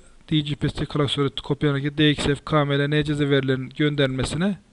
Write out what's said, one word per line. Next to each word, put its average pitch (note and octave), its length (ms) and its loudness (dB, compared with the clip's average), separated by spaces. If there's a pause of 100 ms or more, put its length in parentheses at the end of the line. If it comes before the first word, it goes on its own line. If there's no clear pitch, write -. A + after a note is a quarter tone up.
(320)
D D#3 80 2
G D3 160 -4
P D3 140 -2
S D#3 160 -6
klasörü C#3+ 440 -2
kopyalanırken C#3+ 680 -2
D D3+ 140 4
X - 140 -2
F, C#3+ 100 2 (100)
K D3+ 200 2
M C#3+ 140 0
L, C#3+ 80 0
N D3+ 160 2
C D3 120 -2
Z C#3+ 40 -4
verilerinin C3+ 500 0
göndermesine D3 880 0 (160)